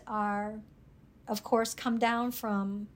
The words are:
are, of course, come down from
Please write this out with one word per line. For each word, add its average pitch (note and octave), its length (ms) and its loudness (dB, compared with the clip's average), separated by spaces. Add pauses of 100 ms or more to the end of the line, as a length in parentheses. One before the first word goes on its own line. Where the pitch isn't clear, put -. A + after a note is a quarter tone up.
are, G#3 540 -2 (680)
of G#3 160 -2
course, A3+ 320 2
come A#3 240 0
down A#3 320 2
from G#3 640 -2